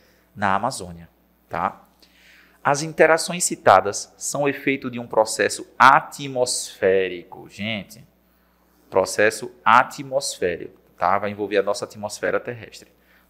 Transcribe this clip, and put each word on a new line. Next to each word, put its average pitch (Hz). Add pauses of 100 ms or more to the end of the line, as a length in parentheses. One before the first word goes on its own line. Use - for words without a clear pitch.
(360)
na 101
Amazônia, 92 (400)
tá? 85 (800)
As 139
interações 160
citadas 101
são 143
efeito 135
de 120
um 123
processo 107 (140)
atmosférico, 107
gente. 101 (840)
Processo 104 (140)
atmosférico, 123 (200)
tá? 95
Vai 101
envolver 101
a 95
nossa 101
atmosfera 101
terrestre. - (380)